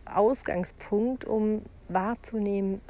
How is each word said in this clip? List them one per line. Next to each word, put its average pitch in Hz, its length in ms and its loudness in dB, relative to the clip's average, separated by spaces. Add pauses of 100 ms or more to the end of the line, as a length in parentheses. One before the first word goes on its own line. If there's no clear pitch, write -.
Ausgangspunkt, 214 1160 0
um 214 380 0 (260)
wahrzunehmen, 202 1000 -2